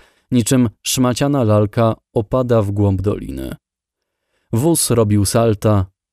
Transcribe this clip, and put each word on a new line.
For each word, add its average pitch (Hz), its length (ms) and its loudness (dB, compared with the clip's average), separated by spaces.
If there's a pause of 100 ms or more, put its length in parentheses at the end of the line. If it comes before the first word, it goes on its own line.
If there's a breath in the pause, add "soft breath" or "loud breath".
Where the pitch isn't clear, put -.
(320 soft breath)
niczym 123 380 2 (140)
szmaciana 131 600 -2
lalka, 107 520 0 (180)
opada 120 480 0
w 101 100 -4
głąb 101 300 0
doliny. 65 540 -6 (960)
Wóz 156 380 0
robił 104 340 2
salta, 107 600 0 (280)